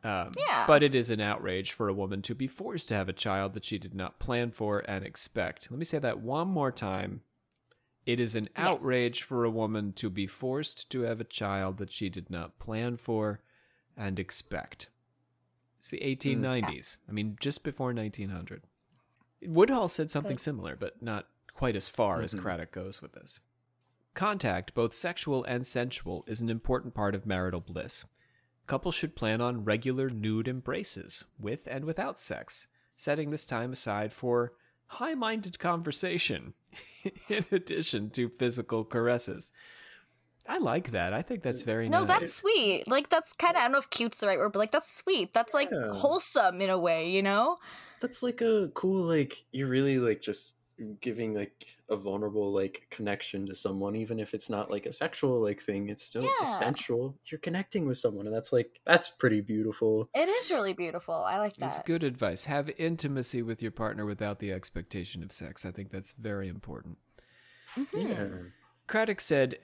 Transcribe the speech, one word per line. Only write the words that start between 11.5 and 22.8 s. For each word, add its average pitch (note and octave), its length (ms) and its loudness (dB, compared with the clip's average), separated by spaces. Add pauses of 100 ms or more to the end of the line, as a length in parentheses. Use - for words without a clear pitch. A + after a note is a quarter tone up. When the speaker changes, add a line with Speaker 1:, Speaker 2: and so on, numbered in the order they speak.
Speaker 1:
that G2 120 -8
she - 180 -4
did F2 200 -10
not E2+ 300 -8
plan A#2 360 -4
for G#2+ 460 -2 (560)
and G2 220 -4
expect. - 680 -6 (920)
It's - 100 -14
the - 140 -8
eighteen C3+ 380 0
nineties. A#2+ 680 -2
Speaker 2:
Mm. - 20 -20
Speaker 1:
I - 40 -8
mean, G#2+ 280 -2
just C#3 220 -2
before C3+ 280 -2
nineteen G#2+ 380 -4
hundred. F#2+ 340 -10 (800)
Woodhull F#3+ 480 4
said D#3 220 0
something D3 220 -2
Speaker 2:
Good. C3 80 -4
Speaker 1:
similar, C3 340 -4
but - 260 -8
not A2 260 -6 (260)
quite B2 220 0
as F#2+ 140 -2
far F#2+ 320 2
as E2 120 -2
Speaker 3:
Mm-hmm. F#2+ 100 -6
Speaker 1:
Craddock E2+ 280 -4
goes F#2+ 300 -8